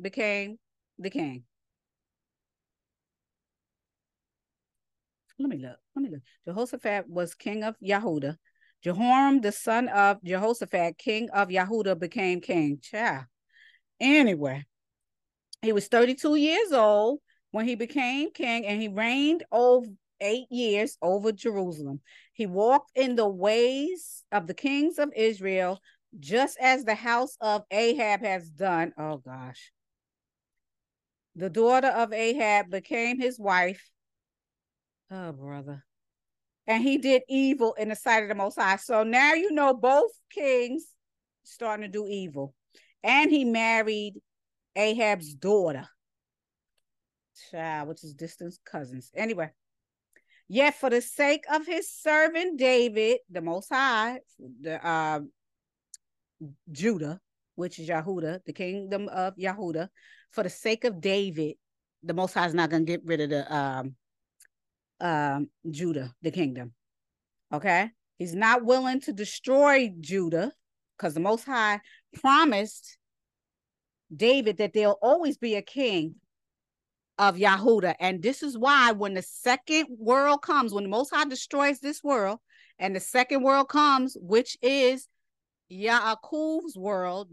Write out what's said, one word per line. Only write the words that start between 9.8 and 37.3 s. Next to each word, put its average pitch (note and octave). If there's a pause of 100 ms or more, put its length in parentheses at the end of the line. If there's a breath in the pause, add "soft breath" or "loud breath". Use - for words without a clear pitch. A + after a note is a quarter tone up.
of G3+
Jehoshaphat, F#3
king A3
of G3+
Yahudah, F#3
became F3+
king. D3
Child. G3 (760 soft breath)
Anyway, F#3 (960)
he A3
was G3+
thirty-two C4
years D#4+
old A3 (320)
when A3
he B3
became B3+
king, A#3
and G#3
he A3
reigned C4
over B3 (320)
eight A#3
years A3
over G3
Jerusalem. F3 (320 soft breath)
He A3
walked A3
in B3+
the A3
ways A#3+
of G3+
the F#3
kings C#4+
of D4
Israel, F#3+ (380 soft breath)
just G3+
as C4
the G#3+
house A#3+
of G#3
Ahab G#3+
has F#3
done. E3+
Oh, D#3
gosh. C3 (1600)
The F3+
daughter B3
of A3
Ahab G#3+
became A#3
his B3
wife. F#3 (1200)
Oh, F3+
brother. C#3 (800)
And A3+
he C#4
did B3+
evil C4